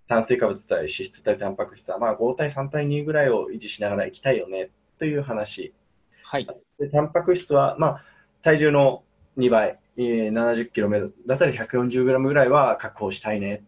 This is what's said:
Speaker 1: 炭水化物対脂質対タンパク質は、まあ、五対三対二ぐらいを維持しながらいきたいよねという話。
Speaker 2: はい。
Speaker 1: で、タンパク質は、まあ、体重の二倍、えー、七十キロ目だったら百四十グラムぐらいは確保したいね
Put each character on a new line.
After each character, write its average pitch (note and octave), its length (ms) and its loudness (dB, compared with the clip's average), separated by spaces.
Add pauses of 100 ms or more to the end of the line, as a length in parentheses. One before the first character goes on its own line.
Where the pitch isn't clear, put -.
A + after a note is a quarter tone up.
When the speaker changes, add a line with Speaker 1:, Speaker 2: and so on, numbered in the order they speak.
Speaker 1:
炭 A2+ 180 2
水 B2 120 2
化 A2+ 100 2
物 G2 200 -4
対 F#2 100 0
脂 D#2+ 120 -4
質 - 340 -12
対 G#2 160 0
タ G2+ 100 -6
ン F#2+ 60 -8
パ G#2+ 100 -6
ク - 100 -14
質 - 140 -14
は、 F#2 80 -6
ま A2+ 120 0
あ、 G#2+ 40 0
五 A#2+ 220 0
対 D3 160 -2
三 C#3 180 -6
対 D3 160 -2
二 D3 180 -2
ぐ D3+ 100 -4
ら D3+ 100 2
い C3 80 4
を G#2+ 180 0
維 - 80 -10
持 G#2 100 -14
し - 140 -14
な G#2 80 -2
が G2+ 60 -2
ら G2+ 100 -2
い F#2+ 60 -8
き - 80 -20
た C3+ 120 0
い A#2+ 60 0
よ F2+ 100 -6
ね F#2+ 220 -8 (300)
と D#3+ 60 -4
い D3+ 120 -2
う C#3+ 60 -2
話。 G#2+ 500 -8 (480)
Speaker 2:
は - 160 -8
い。 B2+ 100 -6 (300)
Speaker 1:
で、 C#3+ 120 -6
タ D3 120 2
ン D3+ 100 -4
パ E3+ 120 0
ク F3+ 120 2
質 F3 200 -2
は、 C#3 240 4
ま D#3 80 2
あ、 - 160 -4 (400)
体 D#3 160 4
重 D3+ 120 4
の C#3 320 4 (320)
二 B2 140 2
倍、 A2 300 2 (180)
え B2 40 -4
ー、 A2+ 300 0
七 A#2 240 0
十 A2+ 120 -4
キ - 140 -4
ロ G#2 80 0
目 G#2 100 0
だ F#2 80 -4
っ C3 320 -4
た C3 80 4
ら C3 40 0
百 A#2+ 260 -6
四 B2 120 0
十 B2+ 140 0
グ C3 100 4
ラ C3 60 2
ム C3+ 80 0
ぐ C#3+ 80 0
ら C#3 100 6
い B2 40 4
は C3 280 4
確 - 220 -12
保 G2 120 -4
し G2+ 100 -10
た G#2+ 120 -4
い G#2 60 -4
ね G2+ 280 -6